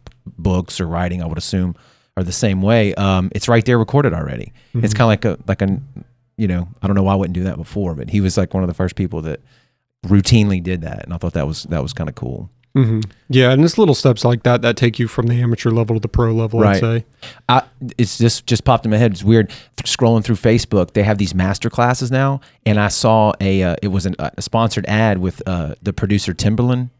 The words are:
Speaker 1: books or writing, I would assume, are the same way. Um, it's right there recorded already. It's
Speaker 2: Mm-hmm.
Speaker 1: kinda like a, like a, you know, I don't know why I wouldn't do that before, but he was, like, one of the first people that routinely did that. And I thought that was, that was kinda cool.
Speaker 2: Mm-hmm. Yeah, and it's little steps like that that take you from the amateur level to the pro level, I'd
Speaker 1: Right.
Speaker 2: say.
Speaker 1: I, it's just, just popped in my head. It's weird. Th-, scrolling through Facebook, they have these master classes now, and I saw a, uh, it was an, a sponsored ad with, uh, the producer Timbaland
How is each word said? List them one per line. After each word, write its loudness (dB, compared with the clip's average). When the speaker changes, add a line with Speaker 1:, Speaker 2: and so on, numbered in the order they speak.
Speaker 1:
books -2
or -4
writing, -4
I -6
would -6
assume, -4
are -2
the -4
same 0
way. 2
Um, 0
it's -6
right 4
there 2
recorded 0
already. -8
It's -4
Speaker 2:
Mm-hmm. -2
Speaker 1:
kinda 4
like 2
a, -2
like -2
a, 0
you 0
know, -2
I 0
don't 0
know 4
why 2
I 4
wouldn't 0
do -2
that -4
before, -6
but -8
he 0
was, 0
like, 0
one -2
of 0
the -4
first -4
people -4
that -8
routinely 4
did -4
that. -10
And -12
I -6
thought -4
that -2
was, -8
that -4
was -6
kinda -6
cool. -10
Speaker 2:
Mm-hmm. 2
Yeah, 6
and 6
it's 2
little 4
steps 2
like 2
that 2
that 2
take 0
you -2
from -2
the 0
amateur 0
level 0
to -2
the -4
pro 2
level, 0
I'd 6
Speaker 1:
Right. 4
Speaker 2:
say. 0
Speaker 1:
I, 4
it's 0
just, 0
just -2
popped 4
in -2
my 4
head. 2
It's -8
weird. 4
Th-, -10
scrolling 2
through 0
Facebook, 0
they 2
have 2
these -2
master -2
classes 0
now, -2
and 2
I 2
saw 2
a, 2
uh, 0
it -4
was -2
an, -4
a -8
sponsored -2
ad 2
with, -4
uh, -4
the -2
producer -2
Timbaland 0